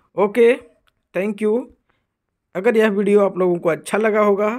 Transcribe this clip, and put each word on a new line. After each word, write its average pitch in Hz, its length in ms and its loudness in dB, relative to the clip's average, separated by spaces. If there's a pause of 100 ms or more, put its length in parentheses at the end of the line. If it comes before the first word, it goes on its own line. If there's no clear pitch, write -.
(180)
ओके, 226 360 2 (640)
thank 202 260 -6
you। 214 160 0 (960)
अगर 214 220 0
यह 220 120 4
वीडियो 202 320 2
आप 190 160 -2
लोगों 180 200 0
को 175 120 -4
अच्छा 156 280 -4
लगा 214 240 0
होगा 208 380 0